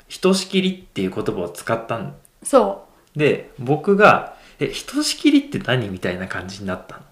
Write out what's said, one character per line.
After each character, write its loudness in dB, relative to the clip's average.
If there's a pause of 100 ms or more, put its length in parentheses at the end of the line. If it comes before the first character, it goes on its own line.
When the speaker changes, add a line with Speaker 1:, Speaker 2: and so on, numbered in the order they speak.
Speaker 1:
ひ -16
と 4
し -2
き 0
り 2
っ -12
て -4
い 0
う -2
言 -6
葉 -4
を -4
使 -6
っ -6
た -6
ん -10 (300)
Speaker 2:
そ 2 (300)
う。 -8
Speaker 1:
で、 2
僕 2
が、 6 (240)
「え、 0
ひ -10
と -4
し -4
き 2
り 6
っ -4
て -4
何？」 -2
み -8
た -2
い -4
な -8
感 -8
じ -12
に -8
な -4
っ -14
た -18
の。 -20